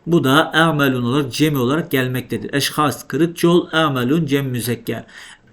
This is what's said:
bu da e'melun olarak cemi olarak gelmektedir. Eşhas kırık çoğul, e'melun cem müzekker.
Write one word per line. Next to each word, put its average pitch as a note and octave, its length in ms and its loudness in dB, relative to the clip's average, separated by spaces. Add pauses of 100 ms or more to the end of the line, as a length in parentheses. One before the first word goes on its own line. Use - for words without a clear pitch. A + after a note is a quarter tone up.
bu E3 160 2
da C#3 300 2
e'melun C#3+ 500 2
olarak B2+ 300 -2
cemi D3+ 240 0
olarak C3+ 340 0
gelmektedir. B2+ 640 -4
Eşhas C#3+ 540 -2
kırık E3 300 -2
çoğul, E3+ 360 2
e'melun D3+ 520 0
cem C#3 200 0
müzekker. A#2+ 580 -6 (500)